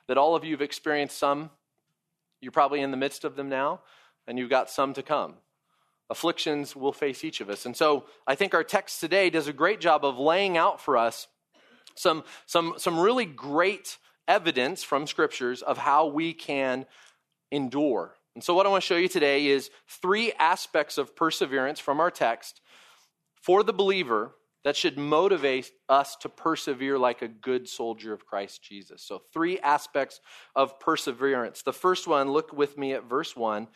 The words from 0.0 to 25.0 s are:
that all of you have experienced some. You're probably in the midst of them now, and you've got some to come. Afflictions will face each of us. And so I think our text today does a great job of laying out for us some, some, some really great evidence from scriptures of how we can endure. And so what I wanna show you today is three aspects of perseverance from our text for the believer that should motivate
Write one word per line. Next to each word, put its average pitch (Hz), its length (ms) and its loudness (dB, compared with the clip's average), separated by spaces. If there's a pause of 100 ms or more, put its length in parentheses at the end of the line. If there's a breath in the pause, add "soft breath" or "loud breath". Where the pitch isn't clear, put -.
that 127 100 2
all 156 160 6
of 151 100 -2
you 160 80 -6
have 143 100 -4
experienced 147 560 -4
some. 147 320 0 (880)
You're 127 120 -14
probably 143 280 2
in 139 100 -2
the 135 60 -4
midst 139 280 -4
of 135 120 -8
them 139 120 -8
now, 139 320 -2 (460 soft breath)
and 120 120 -6
you've 123 120 -4
got 127 200 2
some 135 240 -2
to 135 80 -8
come. 110 320 -4 (760)
Afflictions 147 640 -2
will 139 180 -2
face 139 300 -4
each 160 180 -8
of 104 80 -8
us. 101 180 -8
And 123 100 -8
so 147 300 2 (200 loud breath)
I 135 80 0
think 190 180 0
our 165 120 2
text - 340 -2
today 180 320 2
does 160 160 0
a 151 60 -4
great 170 260 0
job 160 260 4
of 135 140 -2
laying 175 380 2
out 175 240 2
for 139 160 2
us 117 320 0 (680 soft breath)
some, 160 300 0 (220 loud breath)
some, 165 320 0
some 170 200 -2
really 226 280 2
great 156 720 -2 (280 soft breath)
evidence 165 560 0
from 147 240 -2
scriptures 131 560 -2
of 131 160 -2
how 147 280 4
we 160 260 -2
can 135 540 -4 (640 soft breath)
endure. 135 640 -2 (180)
And 120 80 -14
so 175 120 0
what 190 120 6
I 202 40 4
wanna 196 100 4
show 180 160 0
you 170 100 4
today 147 400 2
is 139 240 2 (160 soft breath)
three 208 460 -2
aspects 160 640 0
of 139 160 -6
perseverance 143 640 -2
from 143 220 -2
our 170 100 2
text - 500 -4 (760 soft breath)
for 190 280 4
the 208 100 0
believer 175 600 0 (320)
that 143 120 0
should 143 220 0
motivate 147 720 2 (180)